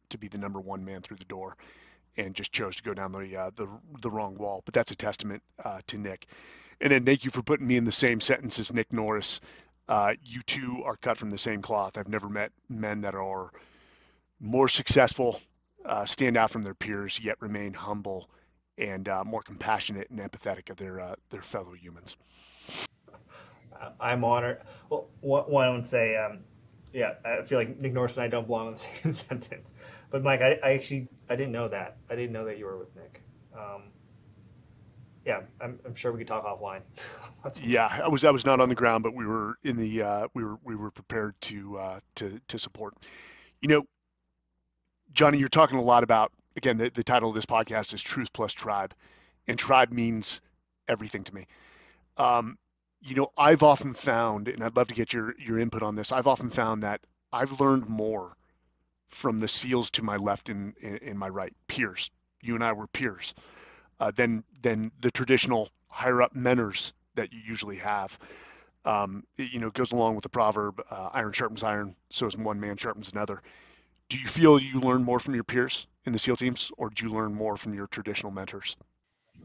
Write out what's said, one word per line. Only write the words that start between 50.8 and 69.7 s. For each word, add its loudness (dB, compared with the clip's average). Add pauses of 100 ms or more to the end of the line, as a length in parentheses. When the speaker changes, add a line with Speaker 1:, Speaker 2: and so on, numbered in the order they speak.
Speaker 1:
everything -4
to -14
me. -16 (720)
Um, 2 (440)
you -8
know, 2
I've 8
often 6
found, 0
and -6
I'd -4
love 4
to -8
get 0
your, -4
your -2
input -2
on -2
this, -4
I've 2
often 4
found 0
that -4 (320)
I've -2
learned 6
more -4 (720)
from -2
the 0
seals 2
to -2
my 0
left -2
and, -6
and, -10
and -10
my -6
right, -8 (140)
peers. -4 (320)
You -4
and 0
I 2
were -6
peers, -6 (680)
uh, 2
than, 2 (180)
than 0 (100)
the 2
traditional 4 (180)
higher 2
up 4
mentors 2 (220)
that -4
you -18
usually -6
have. -4 (680)
Um, 0 (120)
it, -4
you -6
know, -2
it -6